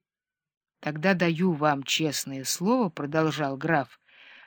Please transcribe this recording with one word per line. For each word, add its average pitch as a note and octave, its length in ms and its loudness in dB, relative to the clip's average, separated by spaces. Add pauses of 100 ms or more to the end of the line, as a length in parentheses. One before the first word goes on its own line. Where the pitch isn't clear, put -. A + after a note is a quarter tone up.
(800)
«Тогда D#3 340 0
даю E3+ 380 2
вам C#3+ 320 0
честное C3+ 580 -4
слово», — G#3+ 480 0
продолжал C#3+ 680 0
граф, D#3 440 0 (460)